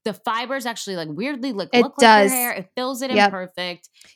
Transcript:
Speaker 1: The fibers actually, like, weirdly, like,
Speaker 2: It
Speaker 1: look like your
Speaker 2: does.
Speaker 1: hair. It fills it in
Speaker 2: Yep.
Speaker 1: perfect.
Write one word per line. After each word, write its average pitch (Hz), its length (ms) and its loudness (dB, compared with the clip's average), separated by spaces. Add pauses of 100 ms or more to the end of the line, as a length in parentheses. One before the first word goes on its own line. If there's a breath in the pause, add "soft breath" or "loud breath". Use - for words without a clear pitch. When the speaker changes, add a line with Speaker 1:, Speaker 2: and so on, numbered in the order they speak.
Speaker 1:
The 208 80 -6
fibers 240 520 -6
actually, 196 300 -8
like, 160 140 -8
weirdly, 247 440 -6
like, 196 200 -8
Speaker 2:
It 240 80 6
Speaker 1:
look 262 200 0
like 233 60 8
your 214 160 8
Speaker 2:
does. 202 80 2
Speaker 1:
hair. 247 220 0
It 185 220 -12
fills 254 260 -6
it 262 100 -6
in 214 60 0
Speaker 2:
Yep. 202 140 4
Speaker 1:
perfect. 180 580 -10 (260 soft breath)